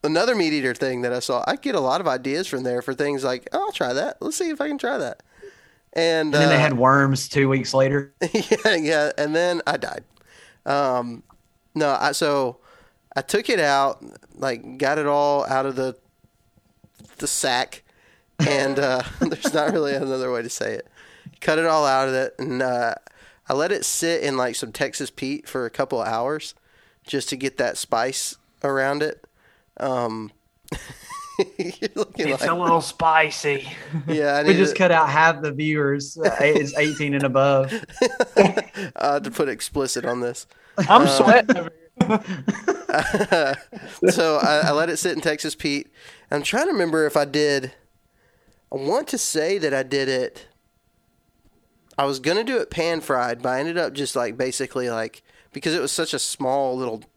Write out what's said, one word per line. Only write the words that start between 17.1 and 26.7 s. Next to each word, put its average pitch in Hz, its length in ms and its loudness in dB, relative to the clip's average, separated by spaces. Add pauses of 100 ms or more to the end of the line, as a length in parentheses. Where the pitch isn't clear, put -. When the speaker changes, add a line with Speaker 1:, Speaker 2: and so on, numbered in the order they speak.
Speaker 1:
the 147 80 -6
sack, 131 560 -2 (560)
and, 139 400 2
uh, 127 320 0
<laughs> - 100 -18
there's 160 320 -4
not 156 180 0
really 147 240 -2
another 131 360 -4
way 120 100 -2
to 117 80 -8
say 107 240 -6
it. - 140 -10 (520)
Cut 156 200 2
it 165 60 2
all 156 200 4
out 135 240 2
of 131 60 -2
it, 131 240 -2
and, 127 220 -4
uh, 120 340 -2 (540)
I 135 40 2
let 156 180 0
it - 140 -4
sit - 380 -2
in, 139 120 -2
like, 127 200 -2
some 113 180 -8
Texas 135 360 -4
peat - 380 -8
for 127 180 -6
a 113 40 -6
couple 131 320 -2
of 101 60 -4
hours 123 460 -4 (520)